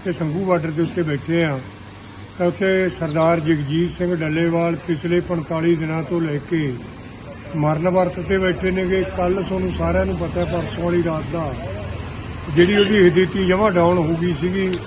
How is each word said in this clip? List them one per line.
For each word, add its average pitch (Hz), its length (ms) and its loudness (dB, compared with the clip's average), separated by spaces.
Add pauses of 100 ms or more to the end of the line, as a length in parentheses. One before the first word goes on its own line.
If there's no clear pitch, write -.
ਤੇ 185 80 -2
ਸੰਘੂ 165 320 -2
ਬਾਰਡਰ 165 260 2
ਦੇ 160 120 0
ਉੱਤੇ 175 200 -2
ਬੈਠੇ 160 420 0
ਆ। 143 140 -2 (800)
ਤਾਂ 180 80 2
ਉੱਥੇ 175 220 0 (300)
ਸਰਦਾਰ 165 420 2
ਜਗਜੀਤ 156 580 0
ਸਿੰਘ 180 160 0
ਡੱਲੇਵਾਲ 165 640 0 (100)
ਪਿਛਲੇ 170 340 0
ਪੰਤਾਲੀ 170 560 0
ਦਿਨਾਂ 160 260 -4
ਤੋਂ 170 180 -2
ਲੈ 151 180 -2 (120)
ਕੇ 170 100 2 (960)
ਮਰਨ 156 320 2
ਵਰਤ 180 300 2 (100)
ਤੇ 190 100 2
ਬੈਠੇ 185 320 0
ਨੇਗੇ। 185 320 0 (140)
ਕੱਲ੍ਹ 180 260 0
ਤੁਹਾਨੂੰ 185 300 -2
ਸਾਰਿਆਂ 175 340 0
ਨੂੰ 185 100 -2
ਪਤਾ 170 240 -4
ਹੈ 175 120 2
ਪਰਸੋਂ 165 320 -4
ਵਾਲੀ 175 180 2
ਰਾਤ 156 300 -2
ਦਾ 156 200 -4 (1040)
ਜਿਹੜੀ 180 200 6
ਉਹਦੀ 202 320 6
ਹਦੀਤੀ 185 380 4
ਜਮਾਂ 196 240 4
ਡਾਊਨ 175 280 4
ਹੋ 165 220 2
ਗਈ 175 200 0
ਸੀਗੀ। 185 280 0 (180)